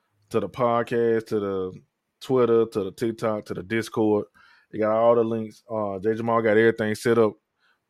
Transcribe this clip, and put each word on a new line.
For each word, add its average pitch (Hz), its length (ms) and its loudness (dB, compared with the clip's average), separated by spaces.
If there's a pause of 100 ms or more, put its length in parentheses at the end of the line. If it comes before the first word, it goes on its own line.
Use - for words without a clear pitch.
(300)
to 113 100 -2
the 95 80 -6
podcast, 117 800 0
to 113 100 -2
the 95 340 -4 (480)
Twitter, 117 460 2
to 107 180 -4
the 95 60 -8
TikTok, 113 560 -4
to - 80 -10
the 87 80 -10
Discord. 107 640 0 (460)
You 104 80 -8
got 107 160 0
all 117 180 4
the 117 80 4
links. 113 480 -6
Uh, 101 300 -6
Jay 110 140 -2
Jamal 113 280 0
got 107 140 2
everything 110 400 2
set 117 220 2
up 107 160 2 (560)